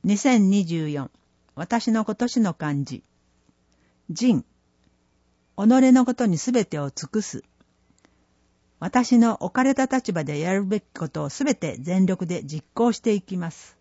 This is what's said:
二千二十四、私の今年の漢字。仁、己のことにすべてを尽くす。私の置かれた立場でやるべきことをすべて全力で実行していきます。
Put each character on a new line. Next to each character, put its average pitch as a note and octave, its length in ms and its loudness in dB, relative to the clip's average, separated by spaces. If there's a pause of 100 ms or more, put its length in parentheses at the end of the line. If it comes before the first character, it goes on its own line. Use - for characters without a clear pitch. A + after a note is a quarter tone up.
二 G3+ 140 2
千 A3 320 4
二 G3 160 2
十 D#3+ 240 -2
四、 C#3+ 220 -6 (440)
私 A3+ 360 -2
の A3 140 0
今 G#3 100 -4
年 B3 260 -2
の F#3 120 0
漢 D3 300 -4
字。 - 200 -12 (1040)
仁、 G3 340 2
己 - 20 -16 (1120)
の B3+ 480 6
こ B3 80 -2
と A#3+ 140 -2
に E3+ 100 0
す - 140 -4
べ A#3 140 2
て D3+ 140 -6
を C#3 120 -6
尽 - 180 -12
く G#3+ 120 -4
す。 - 220 -12 (1400)
私 A#3+ 380 2
の A#3 240 4
置 F3+ 100 -4
か B3+ 120 0
れ C4 100 2
た C4 140 0
立 B3 260 -2
場 E3 100 -2
で D3 140 -6
や E3+ 160 -2
る G3+ 100 0
べ G3+ 180 -4
き - 40 -20 (100)
こ D#3+ 140 -6
と D#3 140 -6
を C#3+ 60 -4
す - 140 -6
べ C#4 120 0
て D3 240 -8
全 F3+ 260 0
力 F#3 220 -4
で E3+ 160 -6
実 D3 200 -12 (120)
行 A#3 160 2
し - 80 -6
て A3 140 0
い G3 100 -4
き F#3+ 120 -10
ま E3+ 140 -6
す。 - 320 -20